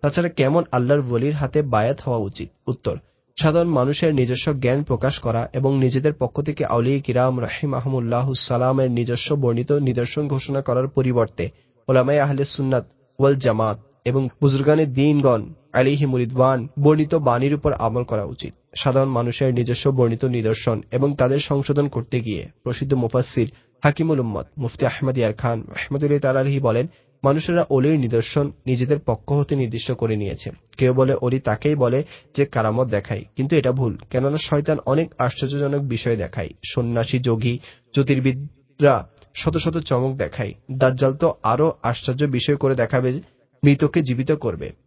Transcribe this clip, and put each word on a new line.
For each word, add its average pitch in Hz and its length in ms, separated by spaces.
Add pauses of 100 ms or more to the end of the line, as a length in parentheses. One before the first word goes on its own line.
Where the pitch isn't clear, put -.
তাছাড়া 170 280
কেমন 151 420
আল্লাহর 127 420
ওলির 131 200
হাতে 147 280
বায়াত 123 400
হওয়া 120 180
উচিত? 98 300 (180)
উত্তর, 123 320 (420)
সাধারণ 165 260
মানুষের 147 480
নিজস্ব 127 380
জ্ঞান 131 300
প্রকাশ 131 360
করা 117 340
এবং 135 260
নিজেদের 131 340
পক্ষ 139 280
থেকে 147 240
আউলিয়া 120 340
কিরাম 127 420
রাহিমাহুমুল্লাহু 127 920
সালামের 127 580
নিজস্ব 120 440
বর্ণিত 123 360
নিদর্শন 139 560
ঘোষণা 139 340
করার 127 260
পরিবর্তে 123 600 (380)
ওলামায়ে 135 340
আহলে 139 240
সুন্নাত 131 420 (320)
ওয়াল 139 160
জামাত 110 440 (260)
এবং 131 240 (120)
বুজুর্গানে 143 440
দ্বীনগণ 139 680 (200)
আলাইহিমুর 131 460
রিদওয়ান 127 480 (120)
বর্ণিত 151 360
বাণীর 135 380
উপর 147 200
আমল 113 300
করা 107 200
উচিত। - 300 (240)
সাধারণ 135 320
মানুষের 120 440
নিজস্ব 123 380
বর্ণিত 120 340
নিদর্শন 113 560 (100)
এবং 139 240
তাদের 135 240
সংশোধন 143 480
করতে 123 340
গিয়ে 104 260 (160)
প্রসিদ্ধ 135 300
মুফাসসির 123 580 (320)
হাকিমুল 151 360
উম্মত 107 280 (100)
মুফতি 131 280
আহমদ 131 320
ইয়ার 110 160
খান 117 260
রাহমাতুল্লাহি 143 600
তাআলা 135 200
আলাইহি 139 200
বলেন, 123 280 (360)
"মানুষেরা 160 460
অলির 139 300
নিদর্শন 123 520 (140)
নিজেদের 127 340
পক্ষ 120 320
হতে 143 240
নির্দিষ্ট 123 360
করে 113 240
নিয়েছে। - 360 (260)
কেউ 127 160
বলে 131 200
অলি 127 260
তাকেই 131 360
বলে 131 280 (340)
যে 139 80
কারামত 117 420
দেখায়, 101 360 (120)
কিন্তু 139 200
এটা 143 160
ভুল, 127 260 (120)
কেননা 139 280
শয়তান 151 480
অনেক 156 320
আশ্চর্যজনক 139 640
বিষয় 117 340
দেখায়। 87 340 (160)
সন্ন্যাসী, 117 540
যোগী, 120 400 (340)
জ্যোতির্বিদরা 135 1160 (260)
শত 160 220
শত 160 200
চমক 131 400
দেখায়। 113 360 (180)
দাজ্জাল 131 420
তো 156 300
আরো 135 300 (100)
আশ্চর্য 127 420
বিষয় 139 300
করে 135 200
দেখাবে, 127 460 (420)
মৃতকে 143 380
জীবিত 131 300
করবে 110 400 (160)